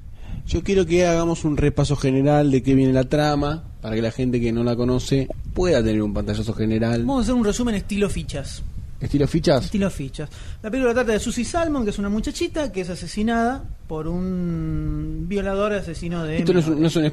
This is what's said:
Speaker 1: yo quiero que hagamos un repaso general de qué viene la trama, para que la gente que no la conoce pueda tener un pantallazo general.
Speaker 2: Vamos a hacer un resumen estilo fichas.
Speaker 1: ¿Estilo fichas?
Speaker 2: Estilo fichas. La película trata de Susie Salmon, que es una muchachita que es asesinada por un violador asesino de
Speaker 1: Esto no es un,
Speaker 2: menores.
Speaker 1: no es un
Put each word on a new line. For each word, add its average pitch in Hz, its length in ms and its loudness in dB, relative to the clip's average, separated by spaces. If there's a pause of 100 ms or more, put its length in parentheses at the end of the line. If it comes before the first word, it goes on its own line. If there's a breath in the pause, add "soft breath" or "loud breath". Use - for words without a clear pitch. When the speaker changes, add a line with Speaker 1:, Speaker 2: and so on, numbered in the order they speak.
(460 loud breath)
Speaker 1:
yo 170 160 0
quiero 190 240 4
que 175 200 4
hagamos 170 380 2
un 151 120 2
repaso 143 400 2
general 143 540 4
de 131 120 4
qué 135 120 4
viene 131 180 6
la 131 120 4
trama, 147 600 0 (160)
para 110 140 -6
que 110 80 0
la 113 80 0
gente 123 300 0
que 117 120 0
no 117 120 0
la 120 120 2
conoce 123 520 2 (260)
pueda 175 280 2
tener 107 200 2
un 104 100 0
pantallazo 104 400 -2
general. 113 480 0
Speaker 2:
Vamos 262 180 0
a 240 40 2
hacer 233 120 2
un 247 100 2
resumen 220 300 0
estilo 196 360 -2
fichas. - 520 -6 (380)
Speaker 1:
¿Estilo 139 260 2
fichas? 151 380 2
Speaker 2:
Estilo - 240 0
fichas. 147 400 -8 (340 loud breath)
La 220 80 -8
película 254 220 0
trata 233 200 2
de 208 80 2
Susie 233 260 -4
Salmon, 311 380 0
que 208 60 -2
es 196 80 -4
una 202 120 -2
muchachita 294 600 -2
que 185 120 -6
es 175 80 -6
asesinada 226 720 -2 (220)
por 156 200 -6
un 160 1200 -2
violador 196 460 0
asesino 170 500 -4
de 156 180 -4
Speaker 1:
Esto 175 120 2
no 180 60 6
es 156 80 2
un, 160 80 2
Speaker 2:
menores. 160 220 2
Speaker 1:
no 170 40 2
es 151 60 2
un 151 60 2